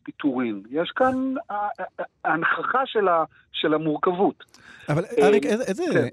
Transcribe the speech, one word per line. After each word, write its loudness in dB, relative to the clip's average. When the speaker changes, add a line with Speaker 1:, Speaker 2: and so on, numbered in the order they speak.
Speaker 1:
פיטורין. -4
יש -4
כאן, 0
אה, -6
אה, -8
אה, -8
הנכחה -2
של 0
ה-, 4
של 0
המורכבות. 0
Speaker 2:
אבל 0
Speaker 1:
אה, 4
Speaker 2:
אריק, 6
איזה, 0
איזה, -2
Speaker 1:
כן. 2